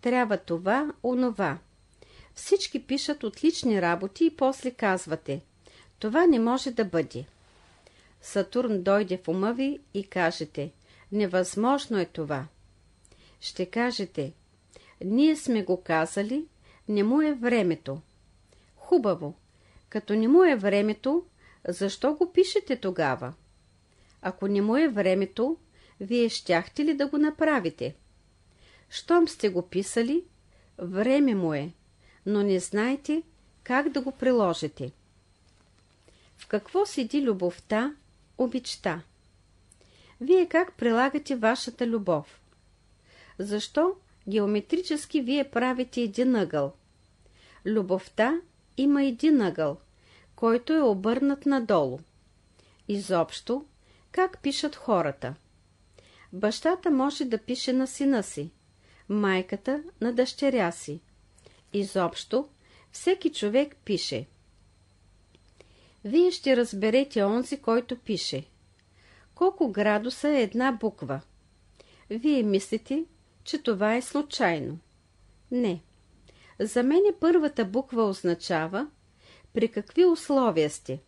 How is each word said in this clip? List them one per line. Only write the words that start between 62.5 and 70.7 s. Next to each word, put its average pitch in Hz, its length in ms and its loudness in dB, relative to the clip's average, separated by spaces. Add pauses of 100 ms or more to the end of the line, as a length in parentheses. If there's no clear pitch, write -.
всеки 359 400 -2
човек 262 520 -2
пише. 156 420 -4 (1800)
Вие 330 260 4
ще 269 260 2
разберете 226 680 0
онзи, 240 320 -2
който 247 420 -2
пише. 165 460 -6 (920)
Колко 349 380 0
градуса 214 560 0
е 285 140 2
една 240 300 0